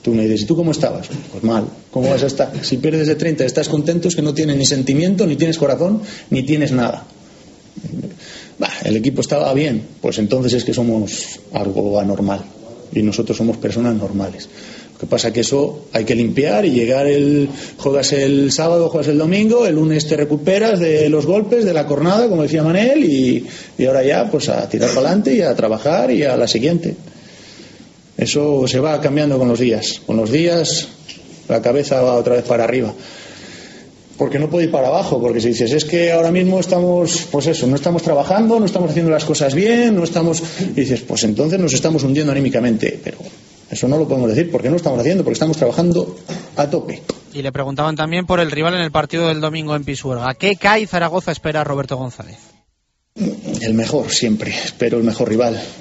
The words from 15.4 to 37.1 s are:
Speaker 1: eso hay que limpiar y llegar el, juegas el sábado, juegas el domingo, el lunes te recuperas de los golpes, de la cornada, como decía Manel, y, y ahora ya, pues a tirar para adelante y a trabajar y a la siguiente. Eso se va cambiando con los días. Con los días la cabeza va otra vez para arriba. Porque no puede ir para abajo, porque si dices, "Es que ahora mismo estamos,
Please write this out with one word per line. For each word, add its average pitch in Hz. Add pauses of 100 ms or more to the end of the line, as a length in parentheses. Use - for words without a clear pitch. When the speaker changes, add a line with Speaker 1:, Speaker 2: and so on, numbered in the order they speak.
Speaker 1:
eso 139
hay 113
que -
limpiar 143
y 175
llegar 127
el, 143 (260)
juegas 139
el 139
sábado, 165
juegas 147
el 151
domingo, 214
el 170
lunes 156
te 156
recuperas 175
de 156
los 151
golpes, 208
de 175
la 147
cornada, 180
como 165
decía 156
Manel, 226
y, 131 (300)
y 123
ahora 135
ya, 185
pues 151
a 120
tirar 110
para 135
adelante 185
y 220
a 135
trabajar 139
y 196
a 131
la 120
siguiente. 165 (1200)
Eso 143
se 127
va 151
cambiando 143
con 127
los 117
días. 113
Con 113
los 110
días 170 (600)
la 117
cabeza 131
va 127
otra 120
vez 120
para 117
arriba. 117 (1200)
Porque 139
no 151
puede 170
ir 151
para 135
abajo, 143
porque 117
si 113
dices, 117
"Es 151
que 170
ahora 165
mismo 185
estamos, 175